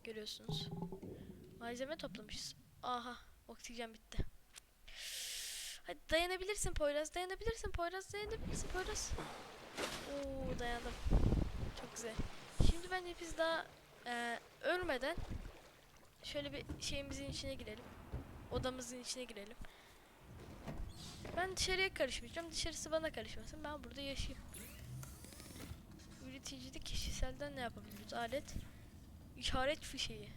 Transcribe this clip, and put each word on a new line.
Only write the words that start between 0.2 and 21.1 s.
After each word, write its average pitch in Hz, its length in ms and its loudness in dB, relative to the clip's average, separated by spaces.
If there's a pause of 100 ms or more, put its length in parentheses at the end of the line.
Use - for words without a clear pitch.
Malzeme 247 380 -2
toplamışız. - 580 -6 (280)
Aha, - 340 0 (300)
oksijen 233 460 -8
bitti. - 320 0 (1600)
Hadi - 160 -6 (100)
dayanabilirsin 370 640 4
Poyraz, 302 420 4
dayanabilirsin 381 560 0
Poyraz, 349 420 0
dayanabilirsin 427 540 0
Poyraz. 381 440 0 (1000)
Oo, 269 460 0
dayandım. 240 320 0 (920)
Çok 247 140 -8
güzel. 226 180 -4 (580)
Şimdi 349 200 2
bence 359 300 0
biz 330 160 -4
daha, 320 280 4 (400)
e, 240 340 0 (220)
ölmeden 320 560 4 (1040)
şöyle 285 300 -2
bir 285 120 -4 (140)
şeyimizin 277 500 -2
içine 269 260 -2
girelim. 220 300 -8 (640)
Odamızın 247 500 0
içine 247 220 -2
girelim. 208 340 -8 (1800)